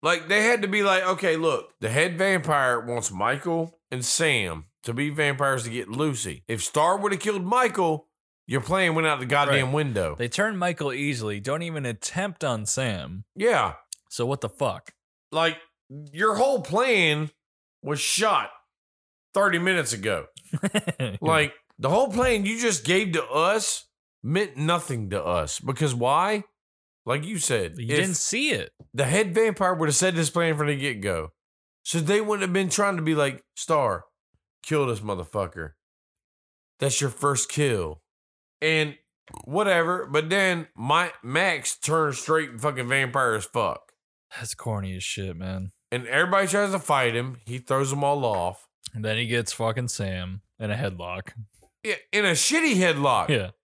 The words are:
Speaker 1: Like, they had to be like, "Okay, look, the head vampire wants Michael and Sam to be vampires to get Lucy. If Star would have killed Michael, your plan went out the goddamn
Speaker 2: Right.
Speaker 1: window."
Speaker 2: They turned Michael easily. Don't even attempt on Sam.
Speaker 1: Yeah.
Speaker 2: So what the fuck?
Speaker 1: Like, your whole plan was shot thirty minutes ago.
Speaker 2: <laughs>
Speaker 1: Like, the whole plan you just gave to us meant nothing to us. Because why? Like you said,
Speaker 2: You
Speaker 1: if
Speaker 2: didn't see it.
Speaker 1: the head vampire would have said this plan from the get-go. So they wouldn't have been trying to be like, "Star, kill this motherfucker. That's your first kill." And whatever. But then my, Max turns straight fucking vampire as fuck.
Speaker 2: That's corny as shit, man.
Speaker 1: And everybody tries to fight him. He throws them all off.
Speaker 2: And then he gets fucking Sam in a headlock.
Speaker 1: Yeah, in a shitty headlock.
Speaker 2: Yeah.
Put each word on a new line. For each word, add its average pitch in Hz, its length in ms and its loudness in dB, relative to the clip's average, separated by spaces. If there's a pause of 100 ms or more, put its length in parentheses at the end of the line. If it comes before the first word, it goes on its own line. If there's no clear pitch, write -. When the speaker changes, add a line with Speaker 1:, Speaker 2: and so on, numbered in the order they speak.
Speaker 1:
Like, 160 260 0
they 208 140 4
had 233 200 4
to 202 60 -2
be 202 140 2
like, 190 220 4
"Okay, 180 320 2
look, 160 440 0
the 110 100 -2
head 165 260 2
vampire 151 640 2
wants 117 320 -4
Michael 143 640 -2 (120)
and 127 120 -6
Sam 107 640 0 (180)
to 117 120 -6
be 143 160 -2
vampires 139 540 0
to 117 60 -6
get 113 200 -8
Lucy. 123 580 -4
If 113 160 -2
Star 170 320 2
would 202 160 -2
have 190 80 -4
killed 202 240 -2
Michael, 190 600 2 (400)
your 123 160 -2
plan 175 320 2
went 160 120 2
out 147 140 2
the 127 60 -8
goddamn 143 400 2
Speaker 2:
Right. 135 80 -2
Speaker 1:
window." 104 420 0
Speaker 2:
They 120 120 -4
turned 202 300 -2
Michael 160 360 -2
easily. 120 440 -4
Don't 131 220 -4
even 160 240 -6
attempt 170 600 -6
on 113 200 -2
Sam. 98 600 -4 (120)
Speaker 1:
Yeah. 190 380 2 (340)
Speaker 2:
So - 160 -4
what 135 160 -2
the 113 80 -4
fuck? - 460 -4 (380)
Speaker 1:
Like, 165 260 2 (320)
your 151 460 0
whole 247 260 4
plan 165 680 2 (520)
was 143 180 -4
shot 180 520 2 (840)
thirty 196 240 4
minutes 175 340 0
ago. 98 360 -2 (340)
Speaker 2:
<laughs> 139 580 -2
Speaker 1:
Like, 156 320 2 (260)
the 131 120 0
whole 240 180 4
plan 226 380 2
you 226 120 -2
just 202 280 0
gave 185 260 2
to 156 140 0
us 175 580 0 (380)
meant 165 340 -2
nothing 143 540 -2
to 95 120 -2
us. 82 380 -2
Because 131 340 -2
why? 165 500 0 (640)
Like 139 180 -2
you 196 140 -6
said, 104 400 -2
Speaker 2:
You 123 60 -8 (100)
Speaker 1:
if 151 60 4
Speaker 2:
didn't 185 160 0
see 277 340 0
it. 113 220 -4 (200)
Speaker 1:
the 135 140 0
head 180 280 2
vampire 202 400 2
would 160 140 0
have 143 80 2
said 185 180 2
this 165 140 0
plan 165 280 2
from 147 100 0
the 147 100 0
get-go. 101 560 -2 (500)
So - 160 -2
they 180 220 2
wouldn't 208 220 0
have 185 100 0
been 190 160 2
trying 202 280 2
to 165 60 -4
be 160 120 2
like, 143 280 0 (140)
"Star, 123 480 0 (580)
kill 151 240 0
this 113 140 -2
motherfucker. 90 720 -6 (1040)
That's 135 220 0
your 139 100 0
first 139 400 0
kill." 104 520 0 (580)
And 156 360 0 (480)
whatever. 175 600 2
But 151 220 0
then 180 480 2
my, 156 360 2 (100)
Max 151 560 0
turns 151 400 0
straight 151 420 -2
fucking 131 280 -2
vampire 131 460 2
as 104 120 -4
fuck. - 460 -2 (440)
Speaker 2:
That's - 180 -8
corny 98 400 -6
as 92 80 -10
shit, 95 340 -6
man. 95 360 -8 (180)
Speaker 1:
And 123 160 -4
everybody 180 420 2
tries 202 240 2
to 190 60 -2
fight 131 380 2
him. 123 300 -6
He 123 120 -10
throws 135 320 -2
them 143 140 -2
all 143 220 0
off. 95 420 -4 (240)
Speaker 2:
And 110 120 -8
then 110 120 -2
he 117 100 -2
gets 117 280 -2
fucking 117 340 -2
Sam 92 540 -6 (160)
in 107 120 -6
a 104 60 -2
headlock. 92 560 -8 (500)
Speaker 1:
Yeah, 208 120 -4 (180)
in 202 140 2
a 180 60 4
shitty 294 440 4
headlock. 143 540 4
Speaker 2:
Yeah. 104 200 0 (140)